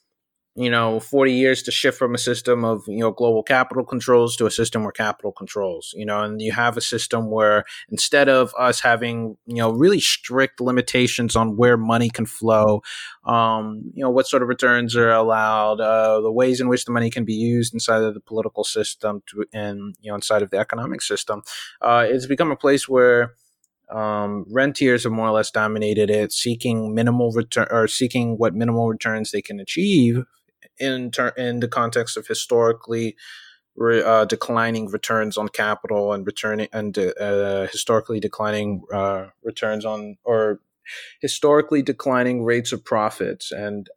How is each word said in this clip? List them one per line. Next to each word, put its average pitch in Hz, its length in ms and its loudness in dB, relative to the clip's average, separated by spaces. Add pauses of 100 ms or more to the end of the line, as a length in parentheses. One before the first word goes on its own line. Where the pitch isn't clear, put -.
(560)
you 123 140 0
know, 113 300 2
forty 135 320 2
years 131 320 2
to 117 80 -4
shift - 260 0
from 120 160 0
a 120 40 -2
system 120 460 0
of, 110 220 -2
you 107 140 -6
know, 113 100 2
global 113 320 2
capital 127 420 0
controls 120 520 2
to 117 100 2
a 104 60 0
system 113 320 -2
where 101 80 -6
capital 104 400 -4
controls, 95 640 -6
you 104 100 -8
know, 104 140 -2
and 107 200 -4
you 110 120 -2
have 120 240 0
a 120 40 -2
system 113 480 -4
where 107 360 4 (240)
instead 139 400 2
of 127 280 4
us 123 220 2
having, 117 580 0 (100)
you 120 100 -8
know, 113 160 2
really 165 260 4
strict - 640 0
limitations 123 760 0
on 113 220 0
where 120 200 6
money 113 320 2
can 113 160 -4
flow, 107 580 2 (420)
um, 110 720 -2
you 135 100 -6
know, 127 60 2
what 127 180 2
sort 127 160 0
of 120 40 -2
returns 120 460 2
are 117 160 4
allowed, 110 720 2
uh, 110 400 4
the 110 100 0
ways 127 300 2
in 127 80 -2
which 123 160 0
the 120 80 -6
money 117 180 0
can 120 140 -4
be 107 100 -4
used 117 400 0
inside 113 300 0
of 107 100 -2
the 104 60 -14
political 107 420 -6
system 104 640 -6
to, 104 260 -8
and, 101 480 -10
you 107 120 -12
know, - 20 -6
inside 104 280 0
of 98 80 -4
the 98 60 -2
economic 113 460 -4
system, 104 400 -6 (380)
uh, 117 280 4
it's 127 180 -2
become 143 260 0
a 135 40 -4
place 139 320 2
where, 123 460 4 (580)
um, 104 600 -4
rentiers 131 500 2
have 117 100 -2
more 113 140 0
or 110 60 2
less 107 180 2
dominated 107 600 0
it, 104 220 0
seeking 117 640 -2
minimal 120 380 2
return, 113 400 0
or 113 160 4
seeking 120 500 -2
what 110 160 2
minimal 113 340 0
returns 110 440 -4
they 104 100 -4
can 104 160 -14
achieve 127 640 2 (560)
in 131 320 -4
ter-, 123 260 -2
in 123 240 -4
the 120 80 -2
context 117 480 -2
of 110 100 -8
historically 113 920 0 (600)
re-, 117 260 2
uh, 110 220 4
declining 113 640 -2
returns 107 480 -2
on 107 120 -2
capital 104 640 -2
and 98 140 -6
returning, 107 460 -4
and, 104 260 -6
uh, 101 680 -2
historically 110 540 -2
declining, 104 640 -4 (100)
uh, 98 340 -2 (160)
returns 107 420 -4
on, 104 400 -8
or 110 360 2 (600)
historically 147 640 2
declining 123 640 0
rates 120 280 0
of 110 120 -8
profits 107 640 -4
and 104 460 -8